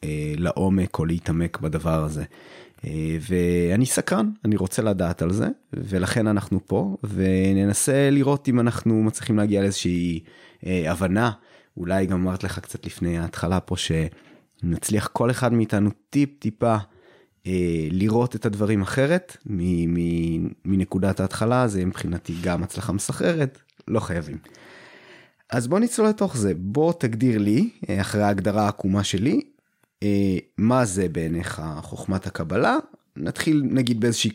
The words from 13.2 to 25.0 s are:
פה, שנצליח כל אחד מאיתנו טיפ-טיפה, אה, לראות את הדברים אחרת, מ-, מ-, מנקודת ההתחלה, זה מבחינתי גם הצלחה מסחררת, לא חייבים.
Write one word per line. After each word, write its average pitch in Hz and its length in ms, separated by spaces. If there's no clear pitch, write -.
פה, - 160
שנצליח - 1400
כל 120 180
אחד 120 220
מאיתנו 107 380
טיפ-טיפה, 123 640
אה, 85 440
לראות 107 460
את 107 100
הדברים 104 360
אחרת, 147 540
מ-, 87 480
מ-, 85 560
מנקודת 95 560
ההתחלה, 117 480
זה 95 160
מבחינתי 87 580
גם 87 200
הצלחה 98 300
מסחררת, 139 680
לא 107 120
חייבים. 80 380